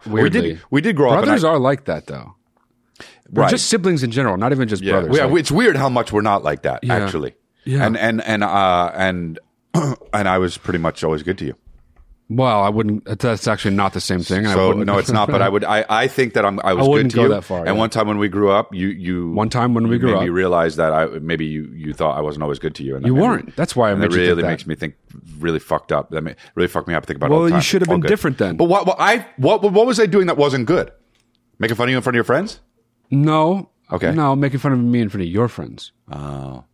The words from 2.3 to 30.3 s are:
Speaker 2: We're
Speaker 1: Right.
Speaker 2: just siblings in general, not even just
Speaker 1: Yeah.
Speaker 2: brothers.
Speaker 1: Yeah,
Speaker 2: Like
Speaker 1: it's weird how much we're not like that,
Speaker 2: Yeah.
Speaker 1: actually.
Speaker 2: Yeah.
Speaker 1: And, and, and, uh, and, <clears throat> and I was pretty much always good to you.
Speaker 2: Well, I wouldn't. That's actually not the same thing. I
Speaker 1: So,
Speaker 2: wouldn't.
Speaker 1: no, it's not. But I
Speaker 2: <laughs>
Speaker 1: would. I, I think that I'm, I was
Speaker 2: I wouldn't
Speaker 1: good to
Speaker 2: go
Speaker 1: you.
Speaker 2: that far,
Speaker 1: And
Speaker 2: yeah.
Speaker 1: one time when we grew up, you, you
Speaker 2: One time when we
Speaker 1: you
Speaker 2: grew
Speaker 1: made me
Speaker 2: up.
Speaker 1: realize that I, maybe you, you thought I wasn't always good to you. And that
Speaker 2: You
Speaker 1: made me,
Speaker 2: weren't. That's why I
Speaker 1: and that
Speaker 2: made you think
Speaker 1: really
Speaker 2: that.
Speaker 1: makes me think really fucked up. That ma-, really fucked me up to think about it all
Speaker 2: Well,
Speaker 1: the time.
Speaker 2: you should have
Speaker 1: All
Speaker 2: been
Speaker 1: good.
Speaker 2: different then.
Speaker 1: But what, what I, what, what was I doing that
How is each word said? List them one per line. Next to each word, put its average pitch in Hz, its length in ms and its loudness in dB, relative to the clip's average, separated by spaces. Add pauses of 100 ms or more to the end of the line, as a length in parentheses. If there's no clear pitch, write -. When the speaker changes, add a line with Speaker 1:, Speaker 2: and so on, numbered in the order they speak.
Speaker 2:
We're 110 140 0
Speaker 1:
Right. 95 80 4
Speaker 2:
just 247 160 0
siblings 175 360 0
in 120 80 -2
general, 113 260 0
not 120 160 0
even 131 160 0
just 98 120 -2
Speaker 1:
Yeah. 95 120 0
Speaker 2:
brothers. 95 240 2
Speaker 1:
Yeah, 143 80 4
Speaker 2:
Like 147 160 2
Speaker 1:
it's 143 100 -4
weird 196 240 4
how 135 140 0
much 120 240 -2
we're 104 80 4
not 101 240 2
like 73 180 -2
that, 64 200 -4
Speaker 2:
Yeah. 104 120 0
Speaker 1:
actually. 87 400 -4 (300)
Speaker 2:
Yeah. 135 200 0
Speaker 1:
And, 113 120 0
and, 110 260 0
and, 107 200 -2
uh, 90 520 2
and, 90 420 -4 (200)
<clears throat> - 160 -20 (400)
and 101 160 0
I 92 80 2
was 90 200 -2
pretty 90 220 -4
much 82 240 -4
always 78 200 -2
good 90 160 -4
to 87 60 -8
you. 64 80 -8 (760)
Speaker 2:
Well, 117 320 2
I 98 60 2
wouldn't. 104 380 -2
That's 110 420 -4
actually 104 280 0
not 98 180 0
the 92 80 -6
same 90 200 -2
thing. 95 240 -2
I 104 80 0
Speaker 1:
So, 95 160 4
Speaker 2:
wouldn't. 101 160 0
Speaker 1:
no, 101 120 2
it's 95 120 -2
not. 110 200 2
But 98 120 2
I 98 80 2
Speaker 2:
<laughs> - 0 -
Speaker 1:
would. 104 140 0
I, 107 260 0
I 113 180 2
think 127 260 -2
that 113 120 2
I'm, 101 160 0
I 95 120 0
was 131 120 2
Speaker 2:
I 135 40 6
wouldn't 131 240 2
Speaker 1:
good - 20 -2
to - 0 -
Speaker 2:
go 120 80 4
Speaker 1:
you. 110 60 4
Speaker 2:
that 101 140 0
far, 92 160 -6
Speaker 1:
And 85 80 -4
Speaker 2:
yeah. 92 40 0
Speaker 1:
one 110 180 0
time 110 180 0
when 107 100 -2
we 104 100 0
grew 98 240 2
up, 101 240 0
you, 92 140 -2
you 87 420 -4
Speaker 2:
One 104 180 0
time 123 240 0
when 117 140 2
we 117 80 2
Speaker 1:
you 120 40 0
Speaker 2:
grew 120 160 2
Speaker 1:
made 92 80 0
me 87 60 -2
Speaker 2:
up. 85 60 -2
Speaker 1:
realize 85 400 2
that 80 160 2
I, 80 140 2
maybe 80 400 -6
you, 76 280 -8
you 76 200 -10
thought 76 240 -2
I 76 40 -4
wasn't 76 220 -6
always 71 160 -4
good 76 160 -6
to 69 80 -12
you. 67 140 -6
And 67 80 -6
that - 20 2
Speaker 2:
You 127 80 2
Speaker 1:
made 147 60 2
me, 226 60 4
Speaker 2:
weren't. - 280 -4
That's - 220 -4
why 113 120 2
I - 40 2
Speaker 1:
and 98 100 0
that 85 60 2
Speaker 2:
made 87 60 0
you 90 80 4
think 87 60 4
Speaker 1:
really 85 120 2
Speaker 2:
that. 80 80 0
Speaker 1:
makes 80 180 -6
me 78 80 -6
think 73 200 -10 (440)
really 80 200 -2
fucked - 340 -4
up. 71 160 -2
That 80 120 -6
ma-, 78 120 -10 (220)
really 87 120 2
fucked 85 220 -4
me 82 60 -2
up 78 80 -2
to - 40 -20
think 76 80 -6
about 69 160 -2
it - 20 4
all 160 60 4
Speaker 2:
Well, 170 60 2
Speaker 1:
the 170 60 2
time. 170 80 2
Speaker 2:
you 139 40 0
should 185 180 0
have 175 80 0
Speaker 1:
All 180 60 2
Speaker 2:
been 175 60 0
Speaker 1:
good. 143 80 0
Speaker 2:
different 170 300 0
then. 90 180 -2
Speaker 1:
But 170 80 2
what, 180 200 2
what 185 140 0
I, 202 260 2 (120)
what, 175 240 2
what 202 240 4
was 247 120 0
I 226 80 4
doing 185 220 2
that 160 80 0